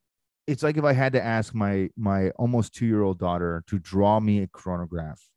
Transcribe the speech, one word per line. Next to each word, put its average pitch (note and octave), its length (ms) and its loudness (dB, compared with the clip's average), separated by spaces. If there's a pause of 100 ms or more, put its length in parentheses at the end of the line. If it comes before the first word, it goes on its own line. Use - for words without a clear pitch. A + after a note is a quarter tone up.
(460)
it's C#3+ 160 -2
like D3+ 140 0
if D3+ 80 0
I C#3+ 80 4
had C3 220 2
to B2+ 100 2
ask A2+ 300 -2
my, G2+ 420 0
my G2 340 2
almost A#2+ 440 -2
two-year-old G#2+ 440 0
daughter F2 500 -2
to G2+ 100 -2
draw G2+ 420 2
me G#2 220 0
a F#2 40 -4
chronograph, E2+ 720 -8 (160)